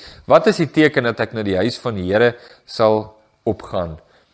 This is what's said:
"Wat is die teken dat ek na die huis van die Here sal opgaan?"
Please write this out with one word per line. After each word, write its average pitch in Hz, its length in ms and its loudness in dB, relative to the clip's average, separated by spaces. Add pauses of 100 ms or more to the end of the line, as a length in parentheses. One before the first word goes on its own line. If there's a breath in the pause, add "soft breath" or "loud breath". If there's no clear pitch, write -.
(260 loud breath)
"Wat 160 200 4
is 214 100 0
die 151 140 -2
teken 147 320 2
dat 117 160 -4
ek 110 140 -4
na 113 100 -6
die 98 140 -2
huis 107 200 -2
van 117 180 -8
die 92 180 -4
Here 117 220 2 (300 soft breath)
sal 107 520 0 (260)
opgaan?" 90 560 -6 (340)